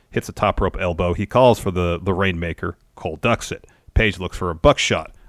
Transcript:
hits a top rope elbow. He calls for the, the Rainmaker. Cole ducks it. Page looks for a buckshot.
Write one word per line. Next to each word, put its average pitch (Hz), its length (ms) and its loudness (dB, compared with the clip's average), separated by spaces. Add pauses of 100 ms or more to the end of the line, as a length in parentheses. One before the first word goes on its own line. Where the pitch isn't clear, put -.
(100)
hits - 180 -4
a - 40 -12
top - 280 0
rope 95 200 0
elbow. 87 340 0
He 98 100 -4
calls 123 360 4
for 101 100 -4
the, 87 320 -2
the 95 120 0
Rainmaker. 87 600 -2 (200)
Cole 80 200 -8
ducks - 360 -2
it. - 140 -14 (280)
Page 104 240 2
looks 90 180 -8
for 90 140 -4
a 82 40 -4
buckshot. 90 580 0 (160)